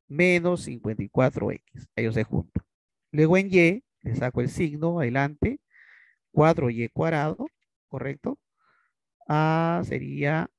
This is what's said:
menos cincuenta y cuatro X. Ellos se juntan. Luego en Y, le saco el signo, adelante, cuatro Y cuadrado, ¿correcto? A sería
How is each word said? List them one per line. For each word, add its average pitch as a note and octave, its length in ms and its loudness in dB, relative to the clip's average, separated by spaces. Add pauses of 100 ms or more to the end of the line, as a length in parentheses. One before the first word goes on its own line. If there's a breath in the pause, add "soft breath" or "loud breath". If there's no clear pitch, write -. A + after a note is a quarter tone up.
menos F3 560 2
cincuenta A2+ 400 -6
y G2+ 60 -8
cuatro B2+ 420 0
X. - 460 -14
Ellos A2+ 180 -2
se A2 100 0
juntan. - 400 -4 (460)
Luego D#3 260 4
en G3 160 0
Y, F3+ 320 4 (180)
le A2+ 120 -4
saco B2+ 260 -2
el B2 80 0
signo, E3 520 -2
adelante, C#3+ 600 0 (680 soft breath)
cuatro D3+ 400 4
Y A#2 180 -4
cuadrado, D#3+ 580 -2 (420)
¿correcto? C#3 500 -8 (880)
A D#3+ 580 2
sería C#3+ 760 -4